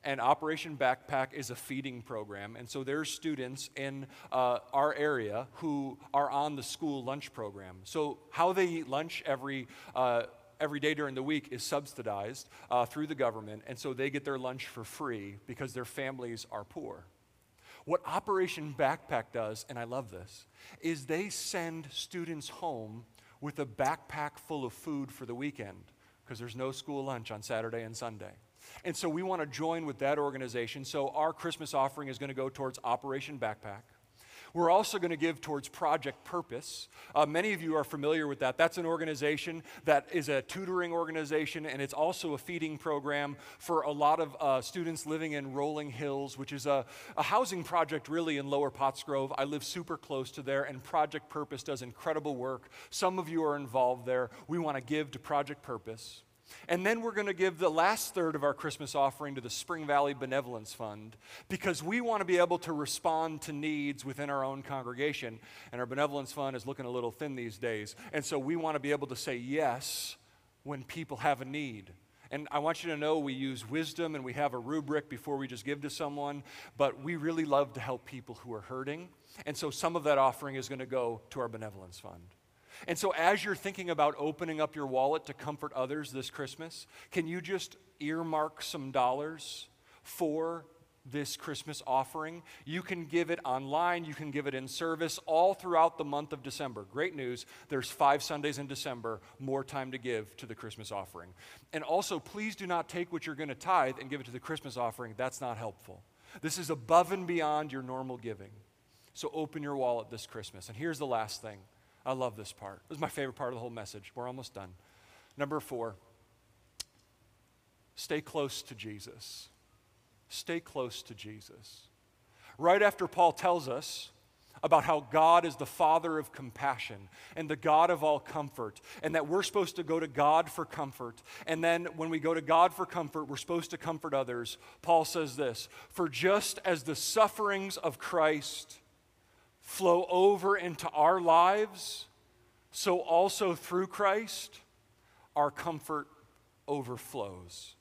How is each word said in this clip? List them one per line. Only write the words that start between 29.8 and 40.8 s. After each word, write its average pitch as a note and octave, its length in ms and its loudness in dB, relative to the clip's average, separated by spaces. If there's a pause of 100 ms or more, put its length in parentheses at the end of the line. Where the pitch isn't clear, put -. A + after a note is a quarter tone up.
with C3+ 140 -6
that C#3 180 4
organization. C3 680 -2
So C#3 260 -2
our D#3 220 2
Christmas D#3 400 -6
offering C#3 360 0
is B2+ 100 -8
gonna C#3 160 -6
go C3 140 -2
towards C3 340 -6
Operation C3+ 560 -2
Backpack. G#2+ 440 -6 (720)
We're E3+ 180 6
also G#3 280 6
gonna F3 180 2
give D3+ 240 0
towards C#3+ 280 -4
Project D3 560 0
Purpose. - 640 -6 (260)
Uh, D3 120 8
many F3 260 2
of E3 100 -2
you D#3+ 140 0
are D3 80 4
familiar D3+ 420 0
with C#3 140 -4
that. B2+ 180 2
That's E3 180 6
an F3+ 80 -2
organization D#3 760 0 (220)
that C#3+ 280 6
is D3+ 160 0
a C#3 140 2
tutoring F3+ 500 -2